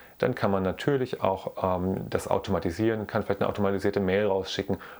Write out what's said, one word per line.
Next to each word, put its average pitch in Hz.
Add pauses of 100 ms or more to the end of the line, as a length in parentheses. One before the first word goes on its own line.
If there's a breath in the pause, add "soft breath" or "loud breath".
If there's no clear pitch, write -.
(180 loud breath)
dann 123
kann 110
man 98
natürlich 123
auch, 95 (100)
ähm, 92
das -
automatisieren, 101
kann 107
vielleicht -
eine 101
automatisierte 98
Mail 98
rausschicken, 95 (240 loud breath)